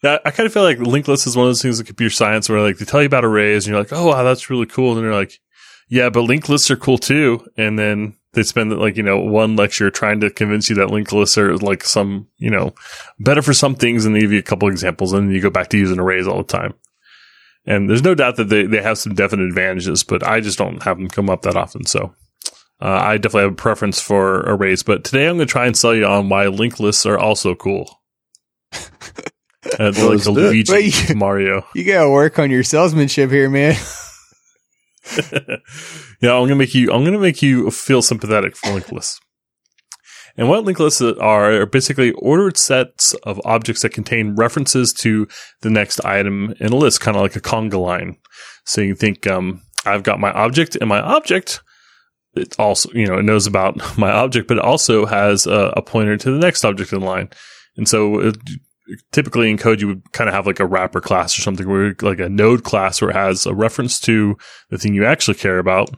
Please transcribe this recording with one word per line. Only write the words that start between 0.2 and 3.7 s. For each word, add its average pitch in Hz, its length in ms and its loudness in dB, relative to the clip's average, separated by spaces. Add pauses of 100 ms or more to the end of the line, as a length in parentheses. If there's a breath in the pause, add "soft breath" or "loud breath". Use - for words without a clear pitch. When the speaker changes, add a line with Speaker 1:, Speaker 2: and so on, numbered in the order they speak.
Speaker 1:
I 151 60 0
kinda 220 200 -2
feel 208 140 2
like 151 140 2
linked 123 300 0
list 139 180 0
is 120 100 -2
one 123 100 4
of 127 40 4
those 123 120 -2
things 117 180 -2
in 113 60 -10
computer 110 280 -4
science 107 340 0
where, 107 120 2
like, 104 180 0
they 104 60 -8
tell 143 160 0
you 147 60 2
about 135 180 2
arrays 104 420 2
and 104 60 -4